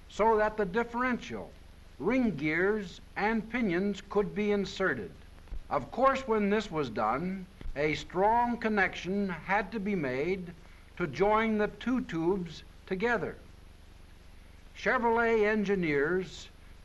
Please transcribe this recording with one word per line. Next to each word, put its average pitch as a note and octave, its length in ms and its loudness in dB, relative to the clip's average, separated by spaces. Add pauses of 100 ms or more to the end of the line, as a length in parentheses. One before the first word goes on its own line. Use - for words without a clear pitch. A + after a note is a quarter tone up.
so A3 280 4
that G#3+ 200 2
the G#3 80 0
differential, A3+ 880 -2 (480)
ring A3 360 2
gears, F3 680 0 (140)
and G#3+ 340 0
pinions G3+ 600 0
could F#3+ 260 0
be G#3 160 2
inserted. F3 600 0 (580)
Of C#3 220 -2
course, C4 360 4
when G#3+ 220 4
this G#3+ 200 2
was D3+ 200 -2
done, C3+ 560 0 (300)
a D3+ 200 2
strong A3+ 640 2
connection G3 720 0
had F#3 420 -2
to A3+ 80 -4
be G3+ 160 0
made E3+ 580 -2 (440)
to F3 100 -2
join G#3+ 500 2
the G#3 100 2
two A3+ 340 -2
tubes E3+ 640 -2 (220)
together. F#3+ 500 -2 (1400)
Chevrolet A3+ 680 2
engineers F#3 1040 2 (360)